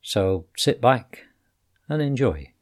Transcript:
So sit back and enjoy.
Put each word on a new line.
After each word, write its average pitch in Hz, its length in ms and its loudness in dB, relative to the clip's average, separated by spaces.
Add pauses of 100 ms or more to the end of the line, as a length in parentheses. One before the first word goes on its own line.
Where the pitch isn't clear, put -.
So 95 420 0 (100)
sit - 280 -2
back 127 400 0 (640)
and 151 140 -2
enjoy. 123 600 -2